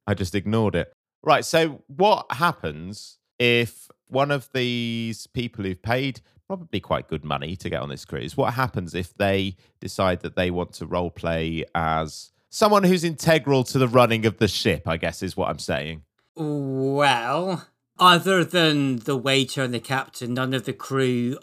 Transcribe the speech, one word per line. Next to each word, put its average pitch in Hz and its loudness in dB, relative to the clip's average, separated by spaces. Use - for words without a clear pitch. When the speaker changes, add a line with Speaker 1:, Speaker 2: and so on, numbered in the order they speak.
Speaker 1:
I 104 0
just 95 -4
ignored 101 0
it. 82 -2
Right, 139 4
so 160 0
what 185 2
happens 98 -4
if 120 2
one 139 0
of 139 -4
these 117 -4
people 117 -8
who've 95 -6
paid 127 -2
probably 175 -8
quite - -4
good 73 -8
money 73 -6
to - -8
get 78 -4
on 71 -8
this 67 -12
cruise, - -10
what 123 0
happens 110 -4
if 90 -8
they 98 0
decide 92 0
that - -8
they 92 0
want 90 -4
to 85 -12
roleplay 82 -4
as 80 -2
someone 208 4
who's 180 4
integral 143 4
to - -2
the 131 4
running 113 6
of 107 2
the 107 2
ship, - 0
I 82 -2
guess 82 -4
is 95 -6
what 92 0
I'm 80 -4
saying? 78 -6
Speaker 2:
Well, 139 0
other 180 6
than 151 2
the 139 -2
waiter 135 2
and 123 -2
the 117 -4
captain, 131 -6
none 131 -2
of 127 -2
the 131 -4
crew 127 -2